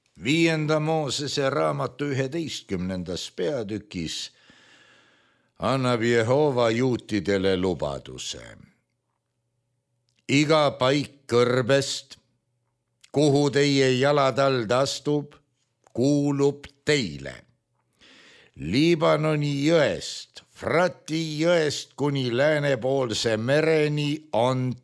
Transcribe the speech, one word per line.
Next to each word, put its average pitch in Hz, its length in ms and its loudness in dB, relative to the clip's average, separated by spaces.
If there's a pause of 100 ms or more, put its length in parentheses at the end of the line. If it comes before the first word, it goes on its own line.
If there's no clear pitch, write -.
(180)
Viienda 156 600 2
Moosese 147 680 -2
raamatu 147 640 -2
üheteistkümnendas 95 1200 -6
peatükis 104 840 -6 (1400)
annab 123 420 0
Jehova 120 680 2
juutidele 101 840 0
lubaduse: 69 840 -6 (1900)
"Iga 151 420 4
paik 135 560 -2
kõrbest, 123 920 0 (920)
kuhu 143 400 4
teie 139 480 4
jalatald 135 720 2
astub, 143 640 -2 (580)
kuulub 143 720 0 (200)
teile. 76 500 -2 (1200)
Liibanoni 151 960 0 (120)
jõest, 143 800 -2 (200)
Frati 156 800 -2
jõest 160 560 0
kuni 139 340 -2
läänepoolse 131 1040 0
mereni 151 960 0
on 127 520 0